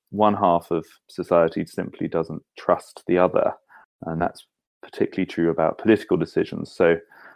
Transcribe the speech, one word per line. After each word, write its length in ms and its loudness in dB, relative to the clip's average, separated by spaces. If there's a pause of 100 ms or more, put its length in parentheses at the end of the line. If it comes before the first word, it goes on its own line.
(100)
one 240 2
half 360 0
of 160 -4 (220)
society 580 0
simply 420 -8
doesn't 340 -6 (160)
trust 480 -4
the 120 2
other. 340 2 (540)
And 140 -6
that's 260 -6 (360)
particularly 440 -4
true 240 -2
about 280 -2
political 380 2
decisions. 560 -4
So 240 2 (400)